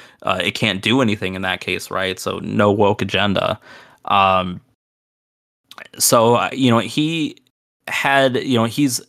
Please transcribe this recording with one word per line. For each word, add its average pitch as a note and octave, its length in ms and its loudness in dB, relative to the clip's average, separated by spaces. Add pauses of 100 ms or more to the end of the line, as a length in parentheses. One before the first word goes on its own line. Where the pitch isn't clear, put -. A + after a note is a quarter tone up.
(240)
Uh, F#2 200 -2
it - 120 0
can't G2+ 260 -2
do A#2 180 2
anything G2+ 360 -2
in F#2+ 80 -8
that F#2 180 -4
case, F2+ 280 -6
right? F#2+ 300 -4
So F#2+ 200 -6
no G#2 320 2
woke G#2 300 2
agenda." G2 560 -2 (480)
Um, F#2+ 540 2 (1400)
so, A#2+ 380 4
uh, F#2+ 160 0
you B2+ 180 2
know, A2+ 100 6
he D3+ 580 -4 (500)
had, C3+ 500 2
you B2 200 0
know, A2+ 80 4
he's, A#2+ 440 -2